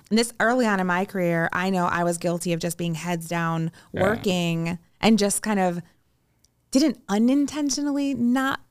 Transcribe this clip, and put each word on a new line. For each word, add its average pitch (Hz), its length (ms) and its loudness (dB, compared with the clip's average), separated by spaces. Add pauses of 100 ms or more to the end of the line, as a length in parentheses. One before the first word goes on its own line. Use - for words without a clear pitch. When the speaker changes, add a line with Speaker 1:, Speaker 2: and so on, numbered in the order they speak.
(100)
Speaker 1:
this 226 300 2
early 240 260 2
on 202 140 2
in 185 60 0
my 180 180 0
career, 170 480 0
I 180 160 -2
know 185 180 0
I 175 180 0
was 170 120 0
guilty 170 380 -2
of 165 60 -2
just 170 180 -4
being 170 160 -4
heads 165 340 -6
down 165 420 -2 (220)
Speaker 2:
Yeah. - 100 -2
Speaker 1:
working 175 760 0 (240)
and 226 160 6
just 202 240 0
kind 214 180 0
of 175 220 0 (880)
didn't 269 280 2 (100)
unintentionally 277 1080 0
not 262 460 0 (100)